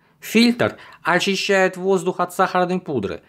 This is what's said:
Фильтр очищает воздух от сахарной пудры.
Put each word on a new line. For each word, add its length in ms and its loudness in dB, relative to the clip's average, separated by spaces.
Фильтр 560 2
очищает 760 0
воздух 440 -2
от 120 -4
сахарной 480 0
пудры. 480 -6